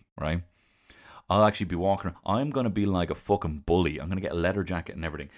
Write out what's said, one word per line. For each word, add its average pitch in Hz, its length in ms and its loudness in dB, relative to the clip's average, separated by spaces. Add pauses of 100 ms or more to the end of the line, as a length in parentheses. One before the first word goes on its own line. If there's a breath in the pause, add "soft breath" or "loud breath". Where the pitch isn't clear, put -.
(200)
right? 80 240 -2 (840 loud breath)
I'll 104 160 6
actually 104 220 2
be 85 100 -2
walking 95 340 0
around. - 140 -16
I'm 120 240 0
gonna 131 200 -2
be 101 160 0
like 90 240 2
a 76 60 -4
fucking 82 500 -2
bully. 82 360 2
I'm 80 80 -8
gonna 95 100 -4
get 92 140 -4
a - 20 -4
leather 90 300 0
jacket 85 320 -6
and 82 80 -6
everything. 73 320 -8